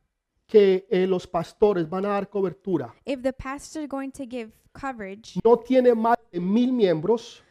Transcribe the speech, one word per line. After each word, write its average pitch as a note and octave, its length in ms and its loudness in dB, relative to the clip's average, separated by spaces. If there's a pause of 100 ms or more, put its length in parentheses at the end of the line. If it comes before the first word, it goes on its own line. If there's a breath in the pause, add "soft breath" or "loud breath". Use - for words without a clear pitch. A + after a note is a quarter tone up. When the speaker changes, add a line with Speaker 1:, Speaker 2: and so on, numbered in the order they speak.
(480)
Speaker 1:
que, F#3+ 420 4
eh, F#3 160 0
los G3+ 220 -2
pastores F3 600 -2
van F#3+ 180 -6
a - 20 -2
dar G3+ 200 -4
cobertura F3 640 -6 (120)
Speaker 2:
if B3+ 180 -6
the B3+ 100 -2
pastor C#4 500 -12
is C#4+ 60 -10
going C4+ 220 -10
to C#4 180 -14
give A3+ 220 -12 (220)
coverage G#3+ 720 -12
Speaker 1:
no A#3 140 8
tiene B3 360 4
más A3+ 220 0 (160)
de F3 80 -6
mil A#3 320 0
miembros, G3+ 680 0 (100)